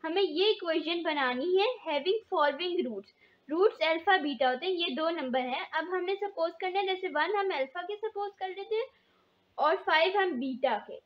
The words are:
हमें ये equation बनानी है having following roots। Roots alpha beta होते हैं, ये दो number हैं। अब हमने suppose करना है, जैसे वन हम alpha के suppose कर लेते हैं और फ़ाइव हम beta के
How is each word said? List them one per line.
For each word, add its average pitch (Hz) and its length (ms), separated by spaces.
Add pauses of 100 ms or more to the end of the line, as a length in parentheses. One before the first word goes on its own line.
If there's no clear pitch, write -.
हमें 339 180
ये 359 280
equation 339 520
बनानी 294 540
है 403 120 (160)
having 330 340 (140)
following 339 540
roots। 208 260 (360)
Roots 339 360
alpha 320 340
beta 277 300
होते 254 180
हैं, 381 60
ये 339 240
दो 320 140
number 269 360
हैं। 277 240
अब 320 200
हमने 370 260
suppose 392 440
करना 370 180
है, 403 80
जैसे 370 240
वन 302 260
हम 392 180
alpha 269 280
के 403 140
suppose 415 420
कर 381 100
लेते 392 260
हैं 453 120 (720)
और 302 200
फ़ाइव 359 400
हम 381 200
beta 254 420
के - 140 (120)